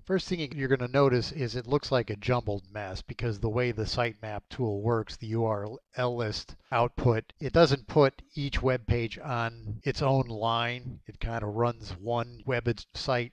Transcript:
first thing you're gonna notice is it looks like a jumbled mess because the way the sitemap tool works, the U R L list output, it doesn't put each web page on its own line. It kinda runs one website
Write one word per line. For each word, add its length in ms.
first 220
thing 260
you're 140
gonna 220
notice 420
is 240
it 100
looks 280
like 160
a 80
jumbled 520
mess 320
because 380
the 80
way 240
the 120
sitemap 640
tool 320
works, 340
the 120
U 180
R 200
L 180
list 440
output, 640
it 140
doesn't 340
put 340
each 260
web 240
page 320
on 680
its 160
own 260
line. 800
It 140
kinda 240
runs 460
one 540
website 880